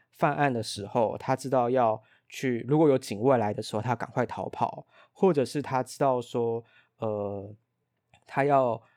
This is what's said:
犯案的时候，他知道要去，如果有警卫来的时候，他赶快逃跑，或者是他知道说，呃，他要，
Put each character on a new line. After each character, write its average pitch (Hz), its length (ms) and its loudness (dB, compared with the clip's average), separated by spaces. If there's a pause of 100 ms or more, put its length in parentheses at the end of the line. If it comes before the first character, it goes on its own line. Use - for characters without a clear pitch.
(120)
犯 151 220 0
案 143 180 0
的 113 120 -4
时 101 220 -10
候， 107 320 0
他 - 180 -2
知 131 140 -8
道 127 200 2
要 117 320 2 (280)
去， 120 360 -4
如 143 120 2
果 156 100 6
有 131 100 6
警 104 220 -6
卫 127 180 4
来 107 160 0
的 110 80 -6
时 - 140 -8
候， 107 60 -2
他 120 120 -2
赶 - 180 -4
快 123 140 -2
逃 - 220 -8
跑， - 400 -6 (240)
或 190 220 2
者 139 100 2
是 139 180 -4
他 131 220 -2
知 - 160 -12
道 131 220 2
说， 117 420 -2 (360)
呃， 101 540 -4 (720)
他 139 200 -2
要， 131 360 2 (160)